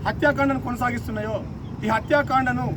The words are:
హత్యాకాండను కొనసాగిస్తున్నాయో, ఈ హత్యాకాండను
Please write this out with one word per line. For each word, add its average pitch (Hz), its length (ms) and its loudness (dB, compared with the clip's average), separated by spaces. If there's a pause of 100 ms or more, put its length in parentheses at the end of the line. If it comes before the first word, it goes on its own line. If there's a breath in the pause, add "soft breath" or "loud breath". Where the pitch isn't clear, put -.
హత్యాకాండను 277 600 2
కొనసాగిస్తున్నాయో, 233 720 -2 (480)
ఈ 214 100 0
హత్యాకాండను 254 720 2 (100)